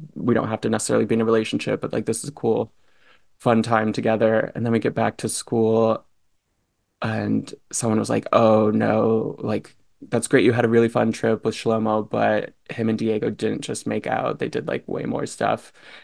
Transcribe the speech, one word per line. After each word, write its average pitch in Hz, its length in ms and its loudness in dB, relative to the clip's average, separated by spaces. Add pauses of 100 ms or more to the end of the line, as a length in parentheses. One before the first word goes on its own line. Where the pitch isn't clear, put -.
(160)
we 120 180 0
don't 113 160 0
have 110 120 -4
to 113 80 -2
necessarily 113 360 0
be 110 100 0
in 113 60 2
a 113 40 0
relationship, 110 560 0
but, - 120 -6
like, 113 120 -4
this - 180 -4
is - 60 -10
a - 40 -12
cool, 117 400 -2 (640)
fun 113 240 4
time 110 300 0
together." 110 640 2
And 117 100 -4
then 117 80 0
we 117 60 2
get 120 160 -2
back 110 240 0
to 113 100 -4
school, 113 760 0 (960)
and 107 520 -2 (180)
someone 110 280 0
was 107 100 -2
like, 110 240 -2
"Oh, 110 380 6
no, 110 680 0
like, - 360 -6 (340)
that's 117 180 -2
great. 113 180 4
You 120 80 6
had 117 120 2
a 113 40 0
really 117 200 4
fun 113 220 0
trip 110 340 -2
with 113 100 -2
Shlomo, 110 540 -2
but 110 460 -2 (140)
him 113 200 -2
and 110 100 0
Diego 110 300 -2
didn't 107 320 -4
just - 260 -8
make 110 200 -4
out. 117 320 -2
They - 100 -6
did, - 180 -6
like, - 200 -6
way - 180 -6
more - 200 -6
stuff." - 480 -4 (300)